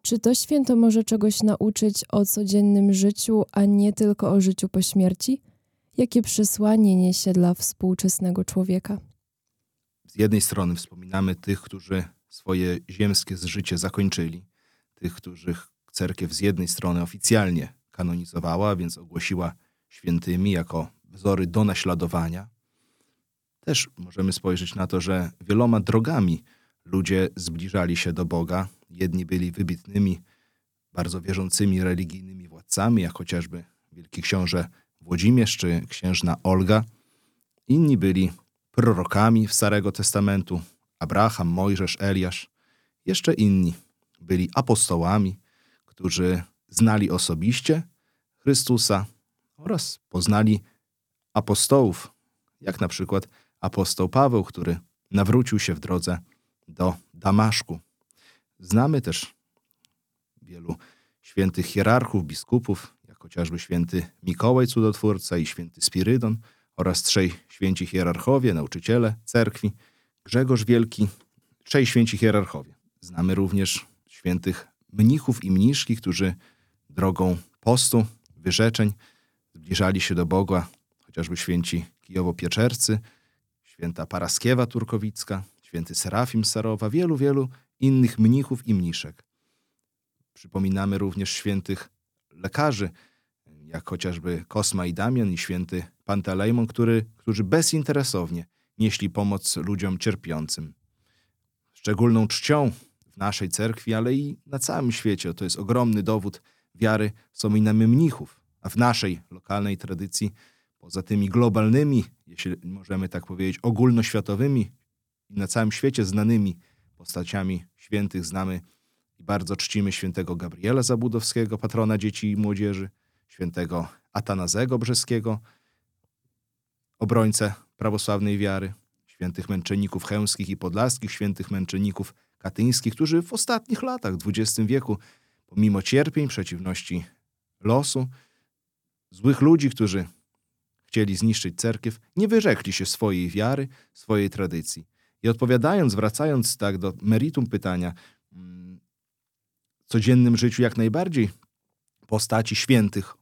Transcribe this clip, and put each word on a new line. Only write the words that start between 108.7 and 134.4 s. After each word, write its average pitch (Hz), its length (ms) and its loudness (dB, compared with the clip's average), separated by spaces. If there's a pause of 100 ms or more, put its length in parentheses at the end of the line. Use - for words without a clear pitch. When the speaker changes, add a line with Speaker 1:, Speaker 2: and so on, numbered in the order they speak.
Speaker 2:
naszej 110 460 0 (100)
lokalnej 98 460 -4
tradycji, 95 540 -6 (460)
poza 90 260 -10
tymi 101 260 0
globalnymi, 117 760 4 (220)
jeśli 87 360 -8
możemy 92 460 -6
tak - 160 -10
powiedzieć, 92 360 -4
ogólnoświatowymi 117 1080 2 (580)
i 101 40 -20
na 101 140 -4
całym 110 240 0
świecie 131 340 0
znanymi 104 520 0 (380)
postaciami 92 720 -6 (100)
świętych 98 500 -4
znamy 92 360 -6 (580)
i - 40 -20
bardzo 98 320 -4
czcimy 98 360 -2
świętego 90 440 -6
Gabriela 90 480 -2
Zabudowskiego, 113 720 -2
patrona 110 400 -2
dzieci 104 340 -4
i 101 60 -2
młodzieży, 101 520 -2 (380)
świętego 85 600 -6 (260)
Atanazego 104 640 -2
Brzeskiego, 113 600 -2 (1600)
obrońcę 110 540 2 (240)
prawosławnej 104 600 -2
wiary, 98 360 -4 (320)
świętych - 440 -10
męczenników 98 540 -4
chełmskich 104 460 -4
i 92 80 -6
podlaskich, 107 540 -4
świętych 101 400 -6
męczenników 98 640 -4 (240)
katyńskich, 113 560 -2
którzy 160 280 0
w 170 120 -10
ostatnich 226 480 -4
latach, 254 320 -6
w 87 40 -6
dwudziestym 107 500 -2